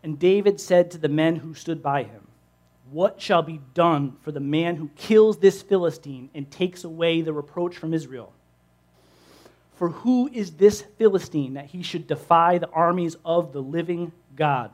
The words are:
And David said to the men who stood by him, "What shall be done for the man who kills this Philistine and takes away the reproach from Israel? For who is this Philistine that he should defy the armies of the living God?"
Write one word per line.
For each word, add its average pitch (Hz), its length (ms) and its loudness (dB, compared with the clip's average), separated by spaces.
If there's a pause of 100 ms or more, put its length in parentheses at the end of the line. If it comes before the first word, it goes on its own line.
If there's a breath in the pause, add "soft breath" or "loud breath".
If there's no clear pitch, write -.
And 156 160 -8
David 196 400 4
said 175 320 2
to 170 60 -16
the 156 100 -4
men 156 300 2
who 156 160 -12
stood 156 280 -8
by 139 220 -2
him, 104 240 -16 (640)
"What 175 300 -2
shall 180 200 2
be 160 200 -10 (120)
done 156 480 2
for 151 120 -10
the 143 80 -8
man 160 340 -2
who 151 220 -10
kills 214 400 4
this 190 240 4
Philistine 143 720 -4
and 143 160 -12
takes 180 320 -6
away 165 380 -2
the 160 100 -4
reproach 175 460 -8
from 160 160 -6
Israel? 131 400 -8 (1400 soft breath)
For 175 140 -4
who 247 420 0
is 208 200 -8
this 202 300 4
Philistine 170 720 0
that 139 140 -12
he 180 140 -14
should 170 240 -8
defy 170 520 2
the 170 120 -4
armies 170 540 0
of 165 300 -2
the 139 100 -8
living 170 480 -6 (240)
God?" 135 380 -2